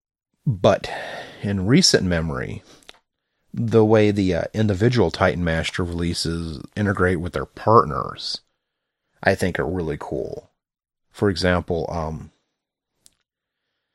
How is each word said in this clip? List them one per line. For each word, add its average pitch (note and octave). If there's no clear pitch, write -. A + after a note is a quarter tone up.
But G2+
in G2
recent C#3
memory, D#2+
the A2+
way G#2+
the, G2
uh, E2
individual G#2+
Titan F2
Master E2
releases E2+
integrate F#2+
with F2
their D2
partners, -
I G2
think F2+
are -
really E2
cool. -
For G#2
example, F2
um, D#2